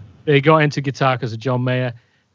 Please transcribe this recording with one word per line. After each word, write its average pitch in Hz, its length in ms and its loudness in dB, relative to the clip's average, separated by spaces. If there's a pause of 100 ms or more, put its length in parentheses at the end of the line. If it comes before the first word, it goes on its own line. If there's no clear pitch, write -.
(260)
they 147 140 4
got 156 200 4
into 151 220 0
guitar 135 360 -2
'cause 117 160 -6
of 113 60 -10
John 127 240 -2
Mayer. 127 300 -2 (420)